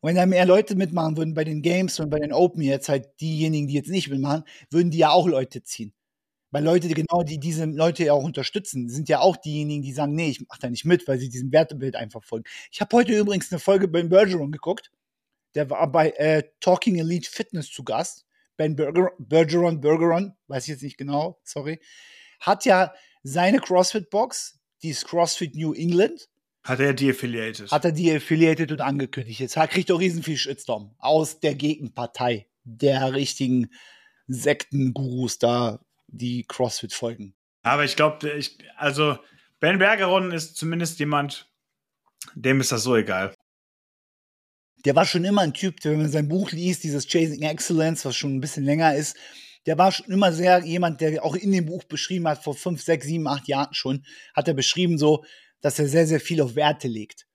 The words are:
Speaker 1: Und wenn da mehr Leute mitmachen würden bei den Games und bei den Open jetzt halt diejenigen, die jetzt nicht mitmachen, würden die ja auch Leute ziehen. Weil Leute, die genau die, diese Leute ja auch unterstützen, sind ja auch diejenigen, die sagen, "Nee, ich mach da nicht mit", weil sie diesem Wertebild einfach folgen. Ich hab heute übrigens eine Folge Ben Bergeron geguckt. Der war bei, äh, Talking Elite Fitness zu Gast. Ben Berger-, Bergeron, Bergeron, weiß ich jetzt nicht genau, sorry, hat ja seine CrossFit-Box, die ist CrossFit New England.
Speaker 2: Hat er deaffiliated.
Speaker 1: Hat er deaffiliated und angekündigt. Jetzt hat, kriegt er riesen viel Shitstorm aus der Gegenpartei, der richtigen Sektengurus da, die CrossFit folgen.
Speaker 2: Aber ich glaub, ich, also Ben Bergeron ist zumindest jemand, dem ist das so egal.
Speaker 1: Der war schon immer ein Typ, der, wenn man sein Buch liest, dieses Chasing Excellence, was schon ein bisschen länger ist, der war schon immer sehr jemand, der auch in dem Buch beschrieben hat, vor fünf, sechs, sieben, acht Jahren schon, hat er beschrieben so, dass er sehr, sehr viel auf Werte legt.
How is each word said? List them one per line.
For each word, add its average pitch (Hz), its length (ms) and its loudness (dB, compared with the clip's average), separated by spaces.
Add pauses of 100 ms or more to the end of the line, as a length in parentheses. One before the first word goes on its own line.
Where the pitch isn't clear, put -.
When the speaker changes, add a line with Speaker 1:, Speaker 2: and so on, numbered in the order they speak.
Speaker 1:
Und 147 80 -4
wenn 175 80 2
da 180 100 6
mehr 180 180 4
Leute 202 300 6
mitmachen 165 420 0
würden 160 180 -4
bei 156 100 0
den 151 180 -6
Games 175 380 0
und 151 100 -4
bei 151 80 -2
den 147 140 -4
Open 170 280 2
jetzt 135 280 0
halt 139 320 -2
diejenigen, 156 480 -2
die 139 60 -4
jetzt 143 140 -2
nicht 175 220 -4
mitmachen, 143 320 -2 (260)
würden 175 220 2
die 160 80 -2
ja 160 120 6
auch 180 180 6
Leute 131 340 -2
ziehen. - 320 -14 (560)
Weil 147 140 -2
Leute, 170 240 4
die 156 60 0
genau 170 280 0
die, 156 160 -6
diese 160 280 -4
Leute 160 380 0
ja 147 100 6
auch 139 100 2
unterstützen, 139 640 -6
sind 135 200 -8
ja 143 120 4
auch 170 160 6
diejenigen, 147 460 -6
die 135 100 -8
sagen, 147 240 -2
"Nee, 165 140 0
ich - 160 -8
mach - 120 -20
da 127 100 -8
nicht 120 160 -8
mit", 175 220 2
weil 135 140 -2
sie 131 80 -8
diesem 127 240 -8
Wertebild 135 420 2
einfach 110 300 -10
folgen. 113 200 -10 (280)
Ich - 80 -10
hab 208 120 -2
heute 233 240 4
übrigens 202 360 0
eine 170 80 -4
Folge 196 260 4
Ben 170 220 0
Bergeron 185 420 4
geguckt. 165 400 -8 (640)
Der 147 160 -2
war 147 200 0
bei, 165 200 4
äh, 151 320 2 (160)
Talking 180 380 2
Elite 165 340 -2
Fitness - 400 -8
zu - 140 -16
Gast. 123 420 -6 (300)
Ben 156 180 -2
Berger-, 160 440 0
Bergeron, 160 640 2
Bergeron, 165 540 2 (140)
weiß 135 160 -6
ich 151 60 -10
jetzt 139 120 -10
nicht 139 160 -12
genau, 143 460 -4
sorry, 156 360 -10 (600)
hat 196 260 0
ja 185 260 6 (300)
seine 175 360 2
CrossFit-Box, 196 1000 0 (220)
die 160 80 -6
ist - 160 -8
CrossFit 165 480 0
New 156 180 -4
England. 170 560 0 (340)
Speaker 2:
Hat 127 180 -4
er 139 120 4
deaffiliated. 117 760 -2
Speaker 1:
Hat 151 140 0
er 170 80 2
deaffiliated 160 760 2
und 156 100 -6
angekündigt. 131 600 -6
Jetzt 127 160 -6
hat, 160 140 2
kriegt 185 180 -2
er 180 100 4
riesen 170 240 0
viel 151 140 -4
Shitstorm 110 640 -8
aus 151 420 0
der 147 140 0
Gegenpartei, 123 920 -4 (180)
der 131 500 0
richtigen 127 560 -2 (560)
Sektengurus 127 1120 -2
da, 120 420 0 (260)
die 120 400 -8
CrossFit - 460 -6
folgen. 104 420 -10 (280)
Speaker 2:
Aber 147 220 2
ich 139 120 -4
glaub, 151 280 2
ich, 147 340 -8 (180)
also 147 420 0 (420)
Ben 180 180 4
Bergeron 190 520 2
ist 160 260 -8
zumindest 165 420 -4
jemand, 143 520 -2 (840)
dem 131 260 2
ist 127 120 -2
das 110 100 -2
so 123 140 2
egal. 98 380 -2 (1500)
Speaker 1:
Der 139 100 4
war 175 120 6
schon 175 180 0
immer 202 160 2
ein 156 140 0
Typ, 185 260 -4
der, 151 120 -2
wenn 156 100 0
man 151 80 0
sein 151 180 0
Buch 185 220 -2
liest, 170 340 -4
dieses 143 220 -4
Chasing 151 360 0
Excellence, 156 640 -2
was 131 120 -6
schon 139 200 -4
ein 131 60 -2
bisschen 139 220 -6
länger 151 300 2
ist, 147 220 -4 (500)
der 151 120 0
war 185 140 6
schon - 140 -8
immer 190 260 2
sehr 180 320 4
jemand, 165 360 -2
der 156 240 -2
auch 151 100 -2
in 196 180 0
dem 175 140 2
Buch 151 180 -8
beschrieben 165 440 -4
hat, 147 140 -2
vor 147 120 -6
fünf, 175 280 -6
sechs, 160 240 0
sieben, 160 200 -4
acht 139 220 -6
Jahren 139 260 -2
schon, 135 300 -4 (300)
hat 147 140 2
er 156 60 0
beschrieben 160 440 0
so, 151 260 4 (360)
dass 143 180 -2
er 147 100 0
sehr, 160 180 4
sehr 156 140 0
viel 160 220 -2
auf 120 140 -2
Werte 147 320 0
legt. 110 460 -12